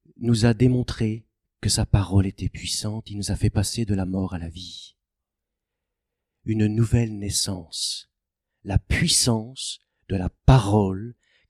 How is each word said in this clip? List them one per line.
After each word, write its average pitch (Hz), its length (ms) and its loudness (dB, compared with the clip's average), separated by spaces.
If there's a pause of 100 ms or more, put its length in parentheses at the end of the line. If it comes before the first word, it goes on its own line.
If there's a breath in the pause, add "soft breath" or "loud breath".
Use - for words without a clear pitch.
(180)
nous 117 280 2
a 117 80 6
démontré 117 720 0 (340)
que - 80 -4
sa - 180 0
parole 95 400 2
était 95 220 -6
puissante, - 640 -8
il 101 80 -10
nous 101 120 -6
a 101 60 0
fait - 140 0
passer 110 340 -2
de 101 100 -2
la 95 120 -2
mort 92 280 -4
à 87 60 -8
la 85 80 -8
vie. 87 480 -16 (1500)
Une 107 220 2
nouvelle 110 500 0
naissance, - 920 -6 (540)
la 98 160 0
puissance - 1000 0 (260)
de 95 80 -4
la 90 140 -4
parole 104 840 2 (340)